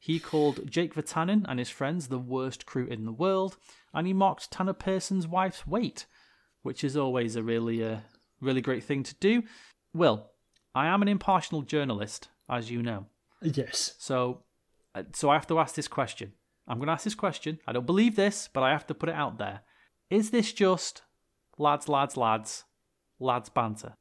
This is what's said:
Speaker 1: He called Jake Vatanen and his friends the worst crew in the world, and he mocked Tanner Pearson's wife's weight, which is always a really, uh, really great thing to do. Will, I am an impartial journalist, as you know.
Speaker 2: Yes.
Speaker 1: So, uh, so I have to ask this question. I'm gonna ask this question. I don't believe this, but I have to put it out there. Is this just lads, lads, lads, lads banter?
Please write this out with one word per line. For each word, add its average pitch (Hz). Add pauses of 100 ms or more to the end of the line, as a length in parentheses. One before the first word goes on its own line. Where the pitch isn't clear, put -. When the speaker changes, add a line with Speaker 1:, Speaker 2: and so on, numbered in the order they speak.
Speaker 1:
He 160
called 147
Jake 165
Vatanen 180
and 127
his 123
friends 147
the 127
worst 131
crew 127
in 110
the 113
world, 190 (360)
and 160
he 190
mocked 190
Tanner 190
Pearson's 190
wife's 185
weight, 202 (580)
which 131
is 139
always 127
a 113
really, 117
uh, 110 (440)
really 131
great 120
thing 139
to -
do. 226 (500)
Will, 139 (440)
I 139
am 196
an 202
impartial 185
journalist, 120 (200)
as 120
you 120
know. 110 (360)
Speaker 2:
Yes. -
Speaker 1:
So, 127 (520)
uh, 196 (100)
so 147
I 143
have 135
to 165
ask -
this 147
question. 110 (360)
I'm 120
gonna 147
ask 156
this 214
question. 156
I 117
don't 123
believe 214
this, 202
but 135
I 131
have 147
to 151
put 160
it 156
out 139
there. 98 (480)
Is 214
this 226
just 185 (560)
lads, 147
lads, 139
lads, 110 (560)
lads 123
banter? 110